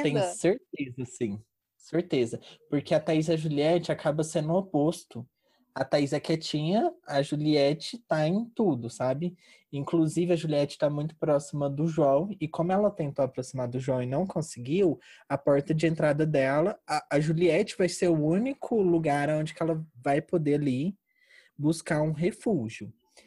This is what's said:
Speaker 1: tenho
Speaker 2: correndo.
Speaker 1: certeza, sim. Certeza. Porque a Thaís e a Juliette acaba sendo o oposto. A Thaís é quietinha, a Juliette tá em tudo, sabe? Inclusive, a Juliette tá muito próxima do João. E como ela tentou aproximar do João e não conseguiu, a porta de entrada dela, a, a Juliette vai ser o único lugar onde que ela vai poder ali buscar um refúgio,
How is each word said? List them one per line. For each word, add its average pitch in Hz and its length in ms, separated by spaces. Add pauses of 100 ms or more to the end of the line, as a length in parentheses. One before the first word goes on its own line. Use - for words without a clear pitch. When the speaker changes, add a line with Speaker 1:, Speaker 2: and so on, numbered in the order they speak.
Speaker 1:
tenho - 160
Speaker 2:
correndo. - 40 (120)
Speaker 1:
certeza, 139 720
sim. 107 360 (340)
Certeza. 143 640 (300)
Porque 147 240
a 151 60
Thaís 156 280
e 170 40
a 160 40
Juliette 156 540
acaba 151 320
sendo 156 300
o 180 60
oposto. 151 680 (480)
A 131 100
Thaís 147 280
é 147 80
quietinha, 160 720 (140)
a 143 160
Juliette 151 840
tá 156 220
em 202 160 (100)
tudo, 135 340
sabe? 143 480 (360)
Inclusive, 160 600
a 175 40
Juliette 151 420
tá 151 100
muito 147 280
próxima 156 520
do 147 200
João. 156 420 (100)
E 156 60
como 170 240
ela 196 220
tentou 147 320
aproximar 127 440
do 127 120
João 127 200
e 123 60
não 139 180
conseguiu, 156 760 (300)
a 139 80
porta 143 380
de 160 120
entrada 156 380
dela, 151 540 (100)
a, 151 160 (120)
a 143 40
Juliette 165 560
vai 180 120
ser 180 200
o 156 160
único 220 560
lugar 160 500
onde 156 220
que - 100
ela 160 220 (120)
vai 143 260
poder 151 320
ali 147 420 (640)
buscar 156 440
um 156 100
refúgio, 151 800 (360)